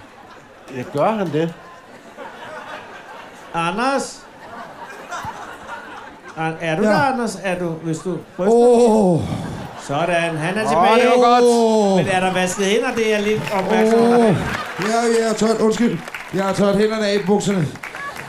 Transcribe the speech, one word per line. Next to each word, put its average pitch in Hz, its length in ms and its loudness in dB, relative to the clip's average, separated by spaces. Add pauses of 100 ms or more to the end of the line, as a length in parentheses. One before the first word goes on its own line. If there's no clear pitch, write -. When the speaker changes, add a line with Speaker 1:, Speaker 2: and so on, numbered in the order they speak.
(760)
Speaker 1:
Ja, 123 60 -8 (100)
gør 160 180 0
han 196 200 -4
det? 170 220 -2 (2000)
Speaker 2:
Anders? 220 680 -4 (2250)
An-, 165 240 -6
er 160 140 -4
du 196 80 -2
Speaker 3:
Ja. 214 60 2
Speaker 2:
der, 202 100 4
Anders? 240 440 -2
Er 180 160 -2
du, 175 100 -4
hvis 160 280 -6
du 185 200 -6 (220)
ryster? 196 140 2
Speaker 3:
Åh. 233 680 6 (680)
Speaker 2:
Sådan, 165 500 0
han 175 200 -4
er 214 60 -2
Speaker 1:
Åh, - 60 -2
Speaker 2:
tilbage. 196 320 4
Speaker 1:
det 247 160 4
var 240 120 6
godt. 247 140 6
Speaker 3:
Åh. 220 540 4
Speaker 2:
Men 175 100 2
er 185 120 0
der 185 140 0
vasket 185 320 0
hænder? 233 300 0
Det 220 180 0
er - 40 2
jeg 208 100 -2
lidt 214 140 0 (120)
opmærksom 220 460 2
på. 233 60 6
Speaker 3:
Åh. 240 140 6 (600)
Ja, 180 80 -4
ja, 226 360 2
jeg 226 60 0
er 220 40 -2
tørt. 220 260 0
Undskyld. 220 380 0 (360)
Jeg 190 100 0
har 196 100 0
tørt 196 220 2
hænderne 214 320 0
af 202 80 0
i 202 100 -2
bukserne. 190 420 0 (600)